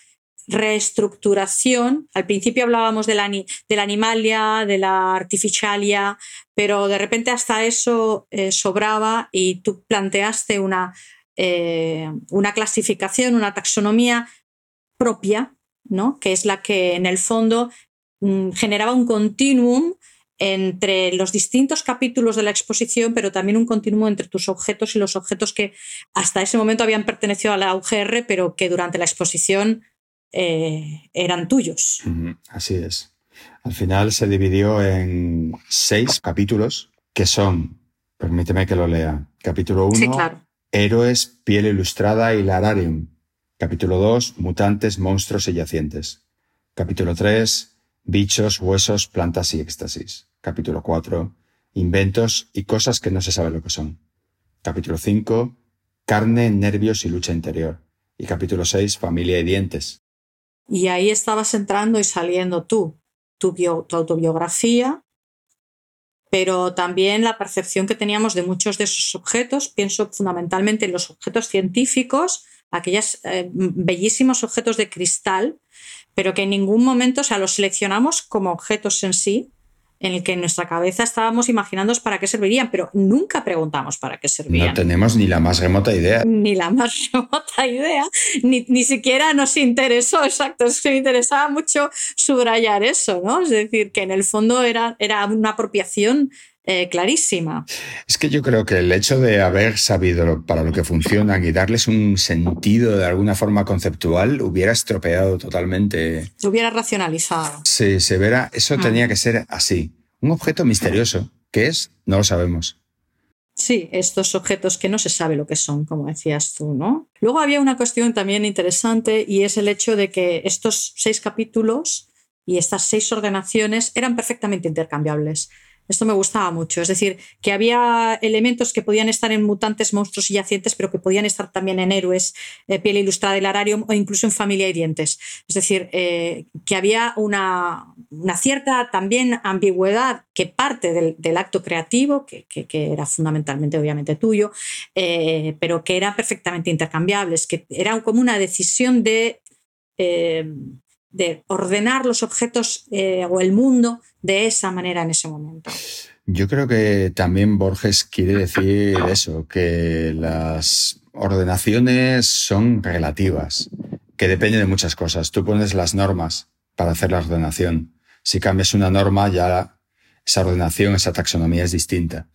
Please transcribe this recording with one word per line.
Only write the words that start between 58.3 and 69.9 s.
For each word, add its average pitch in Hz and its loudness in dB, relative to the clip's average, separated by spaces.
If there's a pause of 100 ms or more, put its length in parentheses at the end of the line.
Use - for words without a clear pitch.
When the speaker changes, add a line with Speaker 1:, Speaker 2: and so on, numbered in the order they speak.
Speaker 2:
seis, 101 0
Familia 87 -2
y 82 0
Dientes. 92 -4 (640)
Speaker 1:
Y 185 2
ahí 185 2
estabas 214 0
entrando 208 0
y 202 2
saliendo 180 -2
tú, 185 -2 (380)
tu 185 0
bio-, 170 -2
tu - -6
autobiografía, 170 0 (1300)
pero 180 0
también 190 2
la 226 0
percepción 196 -4
que 220 -2
teníamos 208 -2
de 180 0
muchos 185 -2
de 208 -2
esos - -4
objetos. 247 -2
Pienso 202 -2